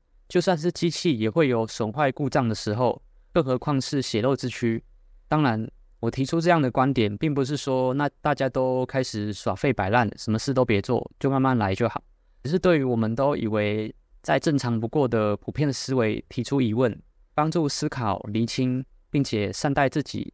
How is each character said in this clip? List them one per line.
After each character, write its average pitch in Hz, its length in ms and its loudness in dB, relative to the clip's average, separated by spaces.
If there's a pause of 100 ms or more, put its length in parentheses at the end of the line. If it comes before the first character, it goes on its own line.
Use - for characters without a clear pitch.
(260)
就 180 140 2
算 175 160 2
是 165 160 -2
机 - 160 0
器 151 300 0
也 107 100 0
会 147 200 2
有 113 180 2
损 110 260 -4
坏 139 180 0
故 135 200 -4
障 127 180 2
的 110 60 0
时 104 200 -4
候， 120 260 0 (320)
更 165 120 2
何 127 140 0
况 143 200 -2
是 135 220 -2
血 113 220 -2
肉 135 120 2
之 127 140 -4
躯。 113 340 -2 (460)
当 156 140 2
然， 110 280 0 (300)
我 117 100 -2
提 135 140 -2
出 165 160 -2
这 165 80 0
样 170 120 6
的 127 100 2
观 135 220 2
点， 107 260 2
并 156 140 0
不 135 120 0
是 139 140 -4
说 127 360 0
那 143 140 0 (140)
大 147 120 2
家 135 140 -2
都 127 380 0
开 131 180 -2
始 104 300 -6
耍 98 200 -4
废 139 160 0
摆 101 200 0
烂， 117 260 4
什 - 160 -4
么 110 60 2
事 139 140 -2
都 127 120 4
别 104 160 2
做， - 280 -2 (120)
就 139 100 2
慢 135 100 2
慢 131 180 4
来 98 160 2
就 117 140 0
好。 - 140 -6 (400)
只 135 80 -6
是 185 80 2
对 180 200 4
于 139 40 0
我 123 140 0
们 113 180 2
都 139 220 0
以 113 100 -2
为 107 480 -2 (280)
再 147 180 2
正 151 160 2
常 120 240 0
不 113 80 -2
过 143 180 2
的 107 300 2
普 - 160 -10
遍 143 180 0
思 135 240 -4
维 110 360 0
提 120 120 -6
出 139 160 -2
疑 117 140 2
问， 117 260 2 (360)
帮 151 160 0
助 160 180 0
思 - 180 -4
考、 110 320 -2 (140)
厘 113 140 2
清， 127 360 -2 (280)
并 143 120 0
且 104 300 -2
善 143 200 -2
待 139 180 2
自 147 120 -2
己 - 320 -8